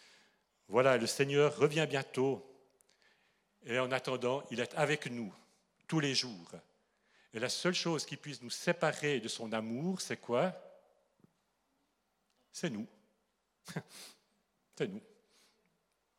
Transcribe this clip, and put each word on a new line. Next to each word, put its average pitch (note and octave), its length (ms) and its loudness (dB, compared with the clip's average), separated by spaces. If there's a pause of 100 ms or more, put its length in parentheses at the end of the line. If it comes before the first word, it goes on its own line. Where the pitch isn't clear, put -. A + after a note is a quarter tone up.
(680)
Voilà, B2+ 280 6
le A2+ 100 2
Seigneur C#3+ 500 4
revient D3+ 320 4
bientôt C3+ 560 0 (1200)
et A#2+ 140 0
en B2+ 120 0
attendant, B2+ 600 0
il A#2 100 -2
est A#2 140 -2
avec D3 320 2
nous A#2+ 280 -6 (520)
tous D#3+ 140 2
les C#3 140 2
jours. G#2+ 380 -4 (840)
Et - 20 -6
la A#2 120 -2
seule F3+ 240 0
chose E3 320 -2
qui D3 100 -10
puisse C#3+ 240 -12
nous B2 80 -12
séparer D3 720 0
de A2 80 -6
son A2 240 -6
amour, A#2+ 480 -2
c'est - 160 -4
quoi ? C#3 420 0 (1900)
C'est - 200 -4
nous. A2 180 -6 (760)
<laughs> - 80 -14 (1040)
C'est C3 100 0
nous. G2+ 140 -8 (1160)